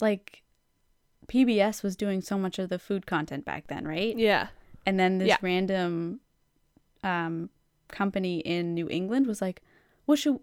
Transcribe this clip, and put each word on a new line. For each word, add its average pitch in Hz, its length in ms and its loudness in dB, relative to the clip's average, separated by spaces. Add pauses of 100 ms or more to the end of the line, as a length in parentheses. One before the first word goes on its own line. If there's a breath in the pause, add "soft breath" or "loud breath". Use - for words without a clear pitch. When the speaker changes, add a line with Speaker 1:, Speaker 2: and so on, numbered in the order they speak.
Speaker 1:
like, 208 420 -2 (840)
P 254 180 4
B 226 160 4
S 214 220 2
was 196 140 -2
doing 196 240 -2
so 196 180 -2
much 190 220 -2
of 185 80 -4
the 180 100 -2
food 196 260 -4
content 151 400 -4
back - 220 -8
then, - 180 -8
right? 196 320 -2
Speaker 2:
Yeah. 208 320 4 (380)
Speaker 1:
And 190 140 2
then 185 180 4
this 185 120 2
Speaker 2:
Yeah. - 100 4
Speaker 1:
random, 180 800 -2 (840)
um, 170 480 -4 (380)
company 185 520 -2
in 170 340 -2
New 170 160 -2
England 220 360 0
was 214 140 -4
like, 185 220 -4 (420)
"What 294 140 4
should, 294 240 0